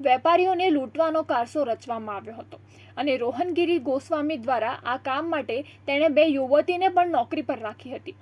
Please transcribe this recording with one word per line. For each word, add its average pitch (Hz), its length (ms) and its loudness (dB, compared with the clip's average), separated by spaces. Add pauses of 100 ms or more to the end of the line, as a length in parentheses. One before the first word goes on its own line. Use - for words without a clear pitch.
વેપારીઓને 349 720 4
લૂંટવાનો 311 520 0
કારસો 269 420 -2
રચવામાં 220 520 -6
આવ્યો 214 180 -12
હતો - 240 -18 (380)
અને 269 200 0
રોહનગીરી 330 600 0
ગોસ્વામી 294 580 -2
દ્વારા 233 340 -2
આ 247 260 -4
કામ 277 340 -4
માટે 262 320 -4
તેણે 285 460 -2
બે 294 160 4
યુવતીને 294 640 2
પણ 359 220 4
નોકરી 294 320 -2
પર 269 160 -6
રાખી 226 360 -12
હતી. - 280 -14